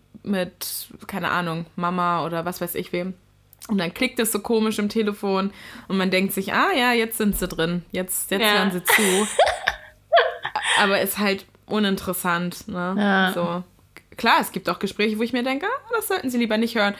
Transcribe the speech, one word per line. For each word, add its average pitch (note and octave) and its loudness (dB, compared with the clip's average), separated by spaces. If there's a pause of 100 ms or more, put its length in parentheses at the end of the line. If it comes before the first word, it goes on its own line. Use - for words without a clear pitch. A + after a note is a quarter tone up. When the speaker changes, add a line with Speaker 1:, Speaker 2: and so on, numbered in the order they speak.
(220)
Speaker 1:
mit, - -4 (180)
keine F3+ -4
Ahnung, E3+ -2 (100)
Mama F3 0
oder E3+ -4
was F3 -6
weiß E3+ -4
ich - -6
wem. F3+ -4 (540)
Und G3+ 0
dann F3 -2
klickt B3+ -2
es A3+ 0
so G3+ -2
komisch A3 2
im G#3 0
Telefon G3+ 0 (360)
und F#3+ 0
man F#3+ 2
denkt F#3+ 2
sich, G3 -4
"Ah D#4+ 2
ja, B3 4
jetzt A3+ 0
sind G#3 2
sie F3+ -2
drin, E3+ 0
jetzt, - -4
jetzt G3+ 0
Speaker 2:
Ja. G#3 4
Speaker 1:
hören G#3 2
sie F3+ -4
zu." - 4
Speaker 2:
<laughs> G3 2 (1500)
Speaker 1:
Aber G3+ 4
ist - -2
halt G3 0 (220)
uninteressant, F#3 -2
ne? F3+ -4
Speaker 2:
Ja. F#3+ 4
Speaker 1:
So. F3 -2 (540)
Klar, B3 4
es - -4
gibt - -6
auch F3 -2
Gespräche, G#3+ -2
wo A3+ -2
ich A#3 -2
mir B3 0
denke, C#4 -2
"Ah, A#4+ -6
das G#4+ -2
sollten F#4 -2
sie A#3+ 0
lieber A3 2
nicht A3+ 0
hören." G3+ 2